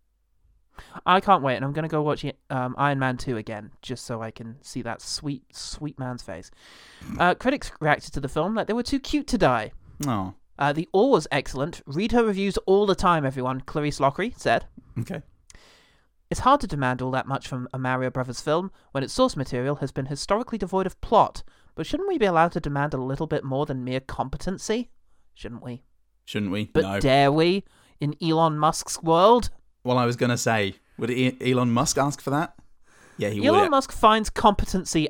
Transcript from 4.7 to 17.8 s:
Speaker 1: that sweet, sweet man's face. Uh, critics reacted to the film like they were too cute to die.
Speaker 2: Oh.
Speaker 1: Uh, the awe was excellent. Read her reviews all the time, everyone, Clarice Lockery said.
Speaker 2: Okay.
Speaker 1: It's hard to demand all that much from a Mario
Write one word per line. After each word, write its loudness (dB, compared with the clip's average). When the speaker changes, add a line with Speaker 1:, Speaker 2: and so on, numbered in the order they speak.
Speaker 1:
that -8
sweet, -8
sweet -10
man's -8
face. -14
Uh, 4
critics -2
reacted 0
to -4
the -6
film -2
like -2
they 0
were 0
too -2
cute -2
to 0
die. 2
Speaker 2:
Oh. -2
Speaker 1:
Uh, 0
the -4
awe 6
was 4
excellent. -4
Read -2
her 6
reviews 0
all 4
the 4
time, 2
everyone, -4
Clarice -4
Lockery 0
said. 0
Speaker 2:
Okay. -8
Speaker 1:
It's -4
hard 4
to -4
demand -2
all -4
that -2
much -6
from -8
a -8
Mario -2